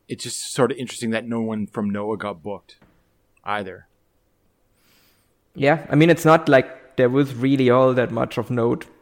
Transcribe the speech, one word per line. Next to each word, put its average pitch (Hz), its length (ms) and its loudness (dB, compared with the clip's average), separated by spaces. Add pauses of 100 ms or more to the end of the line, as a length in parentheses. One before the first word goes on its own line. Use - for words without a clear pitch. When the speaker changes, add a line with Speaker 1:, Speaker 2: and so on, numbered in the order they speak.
Speaker 1:
it's 110 160 -12
just - 300 -10
sort 123 180 2
of 139 60 -6
interesting 120 340 -8
that 113 160 -2
no 117 140 -6
one 110 260 -4
from 104 240 -4
Noah 104 280 -6
got 98 220 -10
booked 95 360 -14 (640)
either. 95 460 -10 (1700)
Speaker 2:
Yeah, 143 340 0
I 139 60 2
mean, 160 120 6
it's - 160 2
not 160 240 4
like - 460 0
there 123 160 4
was 131 240 0
really 131 340 2
all 127 260 4
that 120 180 0
much 120 260 -4
of 113 100 -4
note 120 380 -2 (160)